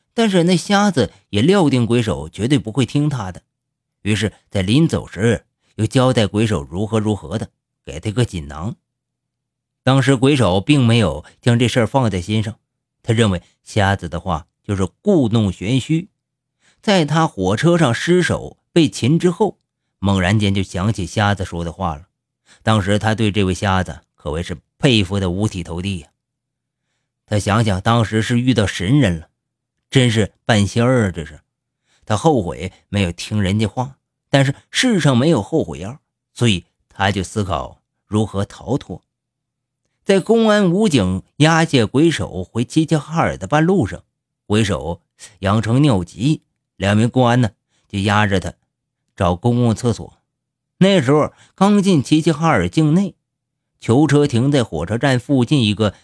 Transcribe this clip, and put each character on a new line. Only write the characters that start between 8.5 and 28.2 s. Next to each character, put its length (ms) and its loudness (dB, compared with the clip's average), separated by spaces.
当 180 4
时 140 2
鬼 200 2
手 260 2
并 220 2
没 140 4
有 260 0
将 180 2
这 80 2
事 140 0
儿 40 2
放 240 0
在 100 -4
心 220 -2
上， 160 -8
他 100 -2
认 160 2
为 140 -2
瞎 340 0
子 140 -8
的 100 -8
话 280 -6
就 120 -6
是 100 -2
故 440 0
弄 220 0
玄 280 -4
虚。 300 -4
在 240 2
他 220 0
火 280 -4
车 220 2
上 160 2
失 300 0
手 340 -6
被 160 4
擒 300 0
之 100 2
后， 300 -2
猛 200 0
然 200 2
间 160 0
就 80 -2
想 280 -4
起 140 -8
瞎 300 0
子 100 -6
说 180 -8
的 80 -8
话 240 -6
了。 120 -18
当 180 2
时 160 0
他 160 -2
对 180 0
这 120 0
位 100 0
瞎 300 -2
子 180 -12
可 160 -10
谓 100 -4
是 160 -10
佩 240 2
服 160 -4
得 100 -2
五 180 -2
体 140 -8
投 220 -10
地 160 -6
呀。 100 -20
他 100 -2
想 260 0
想 160 -2
当 240 0
时 200 -2